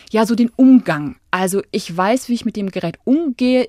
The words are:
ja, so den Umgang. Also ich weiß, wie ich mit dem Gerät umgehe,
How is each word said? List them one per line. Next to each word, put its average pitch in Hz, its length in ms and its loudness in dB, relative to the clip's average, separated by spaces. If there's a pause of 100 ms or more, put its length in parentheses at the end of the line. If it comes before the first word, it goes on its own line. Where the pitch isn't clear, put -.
(100)
ja, 214 160 2
so 233 80 -2
den 233 200 0
Umgang. 180 640 4 (140)
Also 185 400 -2
ich 175 260 -8
weiß, 202 320 -2
wie 240 60 -2
ich 226 100 -4
mit - 120 -6
dem 196 140 -6
Gerät 175 340 -6
umgehe, 254 640 0